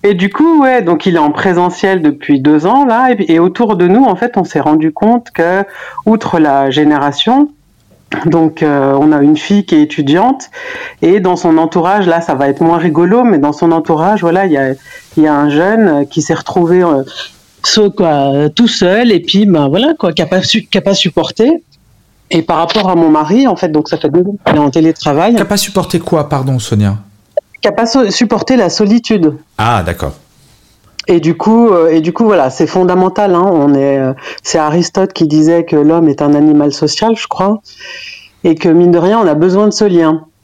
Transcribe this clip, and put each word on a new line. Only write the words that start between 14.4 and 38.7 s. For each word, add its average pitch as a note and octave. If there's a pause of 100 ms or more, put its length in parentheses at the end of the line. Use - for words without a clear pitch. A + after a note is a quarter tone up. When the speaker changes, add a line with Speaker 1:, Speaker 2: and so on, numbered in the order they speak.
Speaker 1:
il E3+
y D3
a, C3+ (440)
il D#3
y D#3
a D3+
un D3
jeune E3
qui -
s'est E3
retrouvé, F3+
euh, C#3+ (580)
so-, G#3
quoi, C#3+
euh, D3
tout A3+
seul A3
et E3+
puis, G3+
ben, D3+
voilà, A#3+
quoi, F3
qui E3+
a D#3
pas F#3
su-, -
qui -
a F#3+
pas G3
supporté. - (680)
Et E3
par E3
rapport F#3
à F3+
mon E3
mari, D#3
en G#3
fait, F3+
donc D3+
ça E3
fait D#3
deux E3+
ans G3+ (100)
qu'il D#3+
est -
en D3
télétravail. D#3+
Speaker 2:
Qui G3+
a -
pas G3+
supporté -
quoi, D#3
pardon, C3
Sonia ? G#2 (680)
Speaker 1:
qui G#3
a -
pas A#3
so-, A#3
supporté A#3
la G3
solitude. G#3 (240)
Speaker 2:
Ah, A2
d'accord. D#2+ (960)
Speaker 1:
Et F3
du D#3+
coup, A3+
euh, E3+
et D#3+
du E3
coup, A#3
voilà, E3+
c'est D#3
fondamental, F#3
hein, F3+
on C#3+
est, C#3
euh, C3 (300)
c'est -
Aristote E3
qui D#3+
disait D#3
que D#3+
l'homme D#3
est C#3
un D3
animal D3
social, G#3+
je -
crois, G#3 (840)
et E3
que D#3+
mine F3